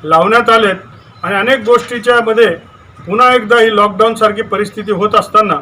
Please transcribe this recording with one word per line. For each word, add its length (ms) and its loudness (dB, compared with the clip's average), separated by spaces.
लावण्यात 460 2
आलेत 720 -2
आणि 120 -6
अनेक 300 -2
गोष्टीच्यामध्ये 840 0
पुन्हा 300 2
एकदा 260 2
ही 140 2
लॉकडाऊनसारखी 680 0
परिस्थिती 500 -6
होत 280 -2
असताना 420 -2